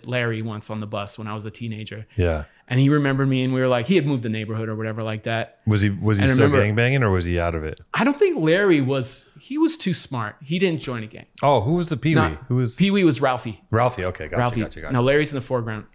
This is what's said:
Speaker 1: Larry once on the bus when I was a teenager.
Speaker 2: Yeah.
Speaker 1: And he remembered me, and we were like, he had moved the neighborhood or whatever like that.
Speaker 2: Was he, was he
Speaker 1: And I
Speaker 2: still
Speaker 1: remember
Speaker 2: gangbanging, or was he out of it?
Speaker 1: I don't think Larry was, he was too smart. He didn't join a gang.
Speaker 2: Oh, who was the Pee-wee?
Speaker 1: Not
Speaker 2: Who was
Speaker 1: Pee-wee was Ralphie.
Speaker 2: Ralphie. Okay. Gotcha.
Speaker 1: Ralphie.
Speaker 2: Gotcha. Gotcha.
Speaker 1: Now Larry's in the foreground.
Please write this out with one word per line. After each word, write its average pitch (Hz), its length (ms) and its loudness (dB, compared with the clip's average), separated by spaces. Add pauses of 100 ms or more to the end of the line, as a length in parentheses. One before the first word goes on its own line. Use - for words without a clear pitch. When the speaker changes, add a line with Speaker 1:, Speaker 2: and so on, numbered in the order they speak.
Speaker 1:
Larry 117 380 -2
once 110 280 -8
on 107 100 -6
the 107 60 -8
bus 101 320 -8
when 107 80 -10
I 107 80 -8
was 107 120 -10
a 107 40 -10
teenager. 107 640 -12
Speaker 2:
Yeah. 82 300 0 (260)
Speaker 1:
And 123 80 0
he 135 120 6
remembered 139 380 2
me, 131 140 0
and 127 120 0
we 127 80 0
were 127 40 2
like, 120 200 2
he 190 100 4
had 147 100 2
moved 135 160 0
the 120 60 -4
neighborhood 110 400 -4
or 110 80 -6
whatever 110 260 -6
like 110 200 -6
that. 113 340 -4 (100)
Speaker 2:
Was 104 140 4
he, 104 80 4
was 101 300 0
he 101 60 2
Speaker 1:
And 135 80 4
I - 20 2
Speaker 2:
still 131 160 6
Speaker 1:
remember 110 320 2
Speaker 2:
gangbanging, 131 180 2
or 110 100 2
was 90 140 2
he 87 160 0
out 85 140 0
of 78 100 -6
it? - 160 -10 (140)
Speaker 1:
I - 100 2
don't 285 140 2
think 370 200 2
Larry 170 440 4
was, 131 480 -2 (100)
he 269 160 -10
was 320 220 2
too 180 160 -2
smart. 110 480 -8
He 151 160 -4
didn't 170 240 0
join 120 200 -6
a 107 40 -12
gang. - 180 -18 (180)
Speaker 2:
Oh, 135 200 4
who 135 100 0
was 175 160 0
the 156 80 -2
Pee-wee? 151 240 2
Speaker 1:
Not 78 280 0
Speaker 2:
Who 123 80 0
was 123 200 -2
Speaker 1:
Pee-wee 196 280 4
was 135 180 2
Ralphie. 123 480 -2
Speaker 2:
Ralphie. 113 340 2
Okay. 87 240 -6
Gotcha. 87 80 -6
Speaker 1:
Ralphie. 120 240 0
Speaker 2:
Gotcha. 80 220 -6
Gotcha. 76 100 -8
Speaker 1:
Now 120 80 2
Larry's 143 320 2
in 139 40 -6
the 127 40 -6
foreground. 113 540 -6